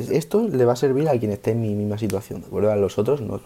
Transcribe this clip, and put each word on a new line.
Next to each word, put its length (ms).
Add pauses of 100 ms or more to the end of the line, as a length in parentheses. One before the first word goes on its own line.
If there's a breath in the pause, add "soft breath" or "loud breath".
(100)
esto 360
le 200
va 80
a 20
servir 320
a 100
quien 140
esté 200
en 100
mi 120
misma 220
situación, 460
¿de 60
acuerdo? 220
A 60
los 220
otros 240
no, 240